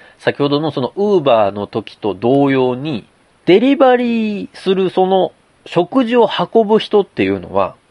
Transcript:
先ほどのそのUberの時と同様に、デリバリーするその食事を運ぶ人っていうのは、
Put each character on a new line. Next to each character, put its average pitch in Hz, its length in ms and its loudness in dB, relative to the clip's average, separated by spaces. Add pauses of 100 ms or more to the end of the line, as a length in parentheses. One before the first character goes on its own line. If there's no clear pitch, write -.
(180)
先 - 200 -2
ほ 143 100 0
ど 143 120 -4
の 156 100 -4
そ 135 100 -6
の 123 100 -4
Uber 139 600 2
の 101 160 -8
時 - 300 -8
と 101 180 -6
同 135 360 0
様 127 260 0
に、 135 300 -8 (400)
デ 185 140 6
リ 269 160 2
バ 262 200 4
リ 226 500 -2
ー - 80 -14
す 190 200 -2
る 185 160 0
そ 185 160 0
の 185 260 0 (340)
食 202 380 0
事 233 120 -2
を 226 120 4
運 208 380 0
ぶ 214 140 2
人 202 220 0
っ 185 40 -4
て - 160 -6
い 95 60 0
う 98 100 -2
の 87 160 -12
は、 95 220 -2 (140)